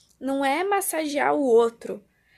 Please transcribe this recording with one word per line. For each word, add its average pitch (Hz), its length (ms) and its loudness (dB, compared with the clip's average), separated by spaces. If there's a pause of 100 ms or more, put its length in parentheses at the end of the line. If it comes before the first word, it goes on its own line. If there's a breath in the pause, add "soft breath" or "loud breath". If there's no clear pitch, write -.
(200 soft breath)
não 277 240 -4
é 277 200 0
massagear 311 720 -2
o 294 80 0
outro, 233 600 2 (340 soft breath)